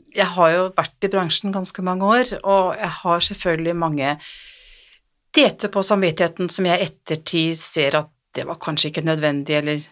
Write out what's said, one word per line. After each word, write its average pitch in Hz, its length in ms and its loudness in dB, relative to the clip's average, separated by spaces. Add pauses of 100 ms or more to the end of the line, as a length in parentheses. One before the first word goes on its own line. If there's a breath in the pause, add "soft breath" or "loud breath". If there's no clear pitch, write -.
jeg 196 160 0
har 175 260 4
jo 180 180 2
vært 175 340 -4
i 196 60 2
bransjen 190 420 -2
ganske 190 320 -4
mange 185 240 -2
år, 240 300 4
og 190 360 4
jeg 185 200 -4
har 175 320 0
selvfølgelig 165 500 -2
mange 151 380 0 (1200 loud breath)
dietter 214 360 2
på 196 140 -2
samvittigheten 180 680 0
som 185 160 -2
jeg 175 140 2
i 196 80 -2
ettertid 160 720 -4
ser 147 400 2
at 156 100 -8 (220)
det - 140 -8
var 170 120 -8
kanskje 151 320 -2
ikke 156 160 -6
nødvendig, 151 500 0
eller 147 360 -2